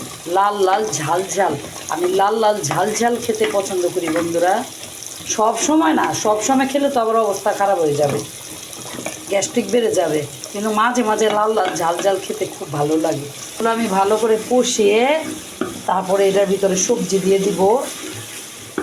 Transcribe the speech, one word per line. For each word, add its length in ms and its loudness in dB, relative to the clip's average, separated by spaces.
লাল 200 2
লাল 140 2
ঝাল 240 0
ঝাল, 180 2
আমি 120 -2
লাল 240 2
লাল 140 4
ঝাল 180 0
ঝাল 140 2
খেতে 220 0
পছন্দ 280 0
করি 140 -2
বন্ধুরা। 360 2
সব 180 2
সময় 320 4
না, 60 0
সব 140 2
সময় 240 2
খেলে 220 2
তো 100 2
আবার 220 2
অবস্থা 240 -2
খারাপ 240 2
হয়ে 180 2
যাবে, 180 2
গ্যাস্ট্রিক 420 0
বেড়ে 260 2
যাবে, 200 2
কিন্তু 180 -4
মাঝে 300 2
মাঝে 180 2
লাল 200 2
লাল 120 2
ঝাল 240 0
ঝাল 220 2
খেতে 200 -4
খুব 120 -10
ভালো 180 2
লাগে। 220 -2
এগুলো 220 -2
আমি 100 -2
ভালো 240 4
করে 140 4
কষিয়ে 520 4
তারপরে 400 2
এটার 240 4
ভিতরে 220 2
সবজি 380 0
দিয়ে 200 4
দিব। 160 0